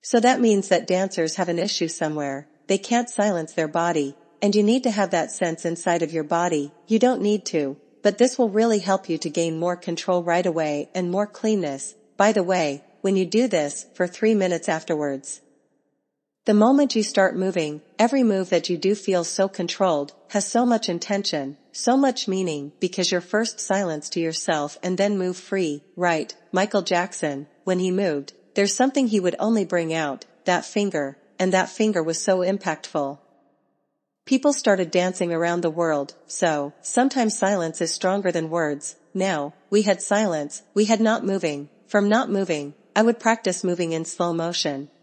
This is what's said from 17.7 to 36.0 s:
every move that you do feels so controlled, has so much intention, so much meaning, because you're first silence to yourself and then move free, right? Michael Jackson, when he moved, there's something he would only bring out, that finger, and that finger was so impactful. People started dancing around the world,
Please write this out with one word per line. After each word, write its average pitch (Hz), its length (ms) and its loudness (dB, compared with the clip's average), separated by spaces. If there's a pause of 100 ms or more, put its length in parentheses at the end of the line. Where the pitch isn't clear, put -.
every 247 240 2
move 190 300 2
that 170 180 2
you 180 80 0
do 190 160 2
feels 185 340 0
so 190 220 0
controlled, 170 640 0 (160)
has 202 180 -2
so 247 200 2
much 226 200 2
intention, 170 680 -4 (140)
so 254 260 2
much 269 300 0
meaning, 165 520 -4
because 180 320 -2
you're 180 100 0
first 220 380 -2
silence 175 500 -2
to 180 100 -4
yourself 160 640 -2
and 185 160 -2
then 202 180 2
move 180 180 -2
free, 170 460 -4 (140)
right? 170 380 0 (180)
Michael 190 320 0
Jackson, 160 640 -2 (160)
when 185 160 0
he 185 120 0
moved, 170 420 -2 (200)
there's 202 200 2
something 269 340 2
he 214 120 2
would 180 200 0
only 214 260 2
bring 160 280 -2
out, 151 320 -4 (200)
that 180 180 2
finger, 156 540 -2 (220)
and 185 120 2
that 185 180 2
finger 208 340 0
was 160 180 -4
so 185 180 2
impactful. 165 760 -4 (1120)
People 269 240 4
started 185 400 2
dancing 180 400 0
around 170 300 0
the 170 80 0
world, 156 440 -2 (140)